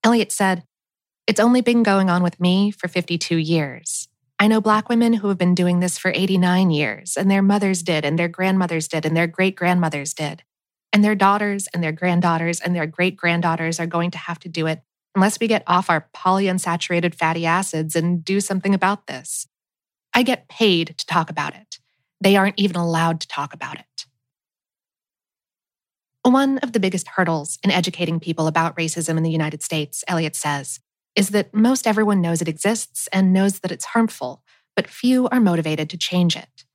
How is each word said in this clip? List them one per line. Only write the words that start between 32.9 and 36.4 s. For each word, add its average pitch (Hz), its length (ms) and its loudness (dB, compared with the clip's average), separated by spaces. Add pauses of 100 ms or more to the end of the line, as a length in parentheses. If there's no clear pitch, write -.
and 190 220 4
knows 196 280 2
that - 120 -6
it's - 140 -10
harmful, 220 560 -4 (320)
but - 120 0
few 254 420 0
are 254 120 2
motivated 160 480 0
to - 80 -12
change 175 400 0
it. - 280 -20 (100)